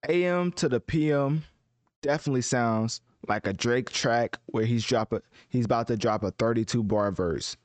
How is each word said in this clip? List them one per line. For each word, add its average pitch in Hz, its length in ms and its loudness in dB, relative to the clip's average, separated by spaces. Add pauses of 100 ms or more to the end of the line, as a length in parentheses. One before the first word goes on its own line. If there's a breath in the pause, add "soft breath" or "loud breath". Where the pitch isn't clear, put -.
A 175 160 2
M 180 280 0
to - 160 0
the 127 100 2
P 151 320 0
M 143 320 0 (580)
definitely 143 420 0
sounds 113 580 0 (260)
like 104 220 -2
a 98 40 -2
Drake 120 380 0
track 120 560 0
where 110 180 -2
he's 113 200 0
drop 113 280 0
a, 110 80 -2 (280 loud breath)
he's 123 160 0
about 117 240 0
to 120 80 0
drop 107 260 0
a 98 80 0
thirty-two 113 540 0
bar 104 260 2
verse. 87 540 -2